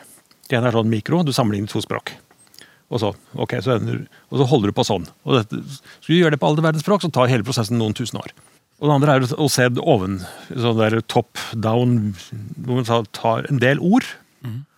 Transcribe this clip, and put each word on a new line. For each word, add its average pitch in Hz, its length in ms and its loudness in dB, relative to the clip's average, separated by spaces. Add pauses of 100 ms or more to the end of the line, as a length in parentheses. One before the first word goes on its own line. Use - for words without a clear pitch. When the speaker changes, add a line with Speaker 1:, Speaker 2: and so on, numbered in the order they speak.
(480)
Speaker 1:
Det 131 100 0
ene 120 120 2
er 110 80 0
sånn 110 120 2
mikro, 120 320 0
du 139 140 0
sammenligner 104 340 0
to 113 140 -4
språk. - 300 -8 (760)
Og 117 80 -2
så, 101 120 -2 (280)
ok, 120 140 -4 (100)
så 127 120 2
ender, 117 260 -4 (300)
og 127 80 0
så 131 80 2
holder 107 240 2
du - 40 -8
på 123 80 2
sånn. 92 200 -2 (240)
Og 135 100 4
dette, 107 220 -4 (400)
så - 80 -10
du 156 80 4
gjør 165 180 4
det 139 80 0
på 165 60 4
alle 156 160 2
verdens 156 200 0
språk, 196 200 2
så 170 80 -4
tar 127 180 4
hele 120 160 2
prosessen 117 340 -2
noen 107 160 0
tusen 110 240 -8
år. - 120 -14 (500)
Og 147 60 0
det 147 80 4
andre 143 180 4
er 131 140 2 (100)
å 151 140 2
se 127 160 4 (100)
oven, 98 400 0 (320)
sånn 117 300 0
der 110 160 4 (100)
top - 320 -2 (160)
down, 110 640 0 (480)
hvor 123 160 -2
man 113 80 -4
tar, 117 160 0 (100)
tar 113 380 -2
en 127 100 2
del 131 180 4
ord, 208 240 4 (380)
Speaker 2:
Mhm. 123 220 -12 (140)